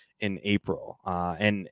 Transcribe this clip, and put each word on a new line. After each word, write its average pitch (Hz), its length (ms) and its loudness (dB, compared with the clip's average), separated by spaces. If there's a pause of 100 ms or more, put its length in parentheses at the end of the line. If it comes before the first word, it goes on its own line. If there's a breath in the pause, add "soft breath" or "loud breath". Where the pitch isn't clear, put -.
(200 soft breath)
in 98 240 -2
April. 98 600 0
Uh, 87 340 -2
and, 104 320 2